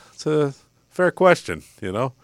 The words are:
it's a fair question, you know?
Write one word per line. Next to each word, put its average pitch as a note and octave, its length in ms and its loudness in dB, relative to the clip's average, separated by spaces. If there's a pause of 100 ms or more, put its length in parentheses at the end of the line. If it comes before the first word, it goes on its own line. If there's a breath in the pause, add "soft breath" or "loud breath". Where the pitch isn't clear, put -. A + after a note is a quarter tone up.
(120 soft breath)
it's - 140 -12
a D3+ 280 0 (360)
fair F3+ 220 0
question, E3 500 2 (180)
you F#2 120 -6
know? B2 320 -4